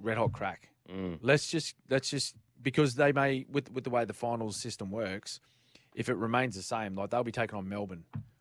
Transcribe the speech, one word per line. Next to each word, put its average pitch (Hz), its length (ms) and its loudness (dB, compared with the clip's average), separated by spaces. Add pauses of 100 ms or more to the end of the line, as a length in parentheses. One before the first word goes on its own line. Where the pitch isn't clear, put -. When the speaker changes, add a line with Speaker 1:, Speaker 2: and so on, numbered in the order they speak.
Speaker 1:
red 113 160 0
hot 107 160 2
crack. 95 360 -6 (220)
Speaker 2:
Mm. 90 300 -4
Speaker 1:
Let's 143 280 4
just, - 260 -2 (140)
let's 135 200 2
just, - 260 -2 (260)
because 131 340 4
they 143 180 6
may, 135 360 2
with, 139 220 -2
with 127 140 -6
the 131 40 -4
way 120 140 4
the 101 100 -2
finals 113 440 -2
system 101 340 -6
works, 101 480 -6 (560)
if 117 140 -2
it 123 60 2
remains 113 400 0
the 95 60 -6
same, 107 340 -4
like, 98 160 -4
they'll 120 120 2
be 117 80 -2
taking 110 260 -2
on 95 120 -6
Melbourne 98 340 -6 (380)